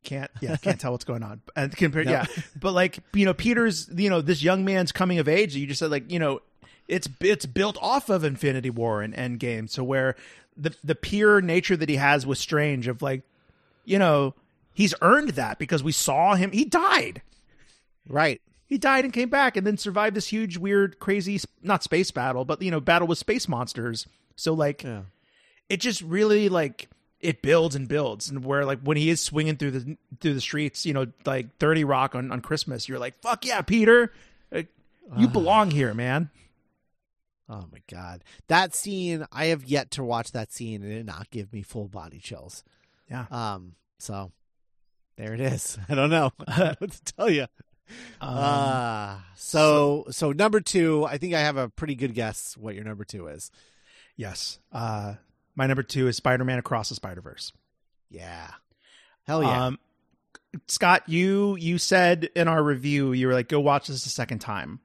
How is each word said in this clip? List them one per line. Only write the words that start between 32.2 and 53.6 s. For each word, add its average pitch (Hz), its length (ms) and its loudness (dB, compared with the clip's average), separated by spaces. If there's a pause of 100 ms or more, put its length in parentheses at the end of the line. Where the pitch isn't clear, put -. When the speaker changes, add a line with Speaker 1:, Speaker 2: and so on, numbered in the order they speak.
Speaker 1:
on 123 100 -6
Christmas, 147 480 -6
you're 131 100 -8
like, 123 220 -8
"Fuck 233 240 -2
yeah, 233 160 0
Peter. 226 500 6 (400)
Like, 170 160 -6 (500)
you 226 100 6
Speaker 2:
Ah. 127 40 0
Speaker 1:
belong 190 400 4
here, 135 220 0
man." 127 360 -2 (1160)
Speaker 2:
Oh 101 240 -14
my 85 80 -20 (100)
God. 90 340 -16 (240)
That 175 260 2
scene, 180 580 -4
I 156 140 -4
have 160 200 0
yet 135 260 -2
to 139 120 -8
watch 117 280 -4
that 113 200 -8
scene 110 320 -10
and 104 80 -10
it 113 140 -10
not 95 240 -14
give 107 240 -12
me 101 80 -10
full 101 260 -10
body 92 320 -16
chills. - 440 -16 (460)
Speaker 1:
Yeah. 123 220 -10
Speaker 2:
Um, 98 440 -8 (240)
so 98 320 -10 (840)
there 110 180 -10
it 117 80 -6
is. 127 420 -4
<laughs> - 60 -14
I 143 60 0
don't 139 140 4
know 156 300 2
<laughs> - 60 -16
what 165 460 0
to - 120 -20 (120)
tell 214 140 0
you. 143 160 2 (760)
Speaker 1:
Um, 131 160 -6
Speaker 2:
Uh, 127 800 -2 (180)
so, 147 720 4
Speaker 1:
so 139 40 -14
Speaker 2:
so 147 220 0
number 208 280 4
two, 160 440 2
I 143 120 -4
think 170 180 -4
I 156 60 2
have 147 160 0
a 123 120 -2
pretty 147 260 -6
good 123 180 -4
guess 110 440 -6
what 107 180 -12
your 104 100 -12
number 104 200 -10
two 87 220 -14
is. 76 240 -14 (640)